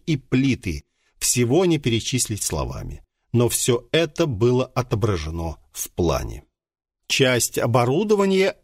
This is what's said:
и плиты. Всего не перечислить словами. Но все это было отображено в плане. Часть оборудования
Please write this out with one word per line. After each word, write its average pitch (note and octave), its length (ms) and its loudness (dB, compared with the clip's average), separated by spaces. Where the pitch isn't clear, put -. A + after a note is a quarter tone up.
и D#3+ 120 0
плиты. B2+ 680 -2
Всего B2+ 480 2
не E3 140 2
перечислить A2+ 640 -2
словами. C#2+ 580 -6
Но A#2 160 4
все - 420 -2
это E3 360 0
было B2 380 0
отображено E2+ 920 -4
в - 160 -10
плане. B1 540 -2
Часть B2+ 500 0
оборудования F#3+ 1080 2